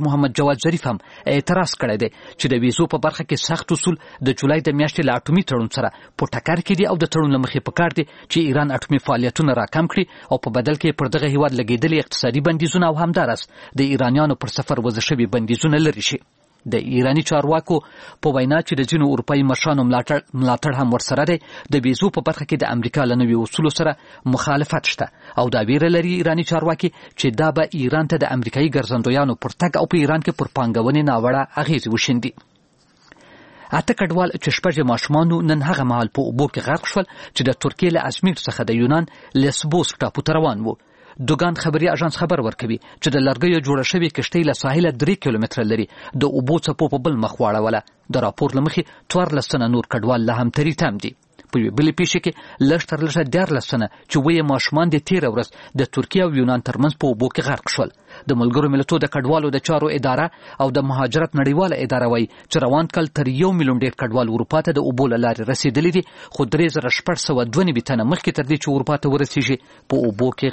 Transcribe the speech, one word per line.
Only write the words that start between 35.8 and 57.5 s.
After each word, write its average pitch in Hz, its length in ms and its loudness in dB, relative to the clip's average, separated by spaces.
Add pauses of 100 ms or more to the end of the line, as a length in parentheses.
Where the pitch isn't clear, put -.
مهال 120 180 0
په 135 200 -2
اوبو 135 200 0
کې - 160 -6
غرق 156 240 -2
شول 190 160 -2 (280)
چې 156 120 -2
د 135 40 4 (120)
ترکیې 175 320 0
له 131 160 -2
ازمیر 185 240 0
څخه - 320 -6
د 113 40 0 (100)
یونان 156 280 2 (360)
لیسبوس 151 500 0
ټاپو - 320 -4
ته 156 120 2
روان 110 280 0
وو. 110 80 -4 (420)
دوګان 156 400 0
خبري 156 320 0
اژانس 156 280 -2
خبر 165 280 0
ورکوي 113 320 -4
چې - 360 -6
د 139 140 2
لرګیو 151 400 2
جوړه 139 240 2
شوې 170 260 0
کشتۍ 170 320 0
له 135 120 2
ساحله 156 300 2 (100)
درې 170 140 2 (100)
کیلومتره 113 400 0
لري 110 240 0 (240)
د 139 160 0
اوبو 143 360 0
څپو 151 280 0
په 131 120 -2
بل 139 200 0
مخ - 160 -6
واړوله. 107 400 2 (320)
د 123 120 0
راپور 127 300 0
له 135 120 2
مخې 165 160 -2 (280)
څوارلس 151 440 0
تنه 120 220 0
نور 113 160 -4
کډوال 117 360 0
لا 120 120 0
هم 120 80 0
تری 147 240 0
تم 127 320 -2
دي. - 120 -10 (340)
په 127 80 0
یوې 104 180 0
بلې 151 220 2
پیښه 175 240 0
کې 170 80 -2 (380)
لږ 160 200 2
تر 156 140 -4
لږه 156 300 0
دیارلس 160 380 0
تنه 113 160 0 (240)
چې - 140 2
ویې 160 260 4
ماشومان 151 400 2
د 151 180 2
تیره 165 220 2
ورځ 113 160 -2 (320)
د - 20 2 (140)
ترکیې 185 280 0
او 160 160 0
یونان 123 300 2
ترمنځ 127 300 0
په 147 80 0
اوبو 123 280 0
کې 123 120 -4
غرق - 280 -4